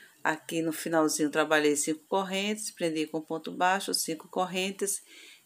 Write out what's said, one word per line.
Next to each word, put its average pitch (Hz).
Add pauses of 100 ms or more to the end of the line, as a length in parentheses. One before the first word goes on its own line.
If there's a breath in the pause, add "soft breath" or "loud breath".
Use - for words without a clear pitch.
(240 loud breath)
Aqui 160
no 165
finalzinho 156
trabalhei 151
cinco 156
correntes, 196
prendi 160
com 160
ponto 160
baixo, 185
cinco -
correntes. 190 (420 loud breath)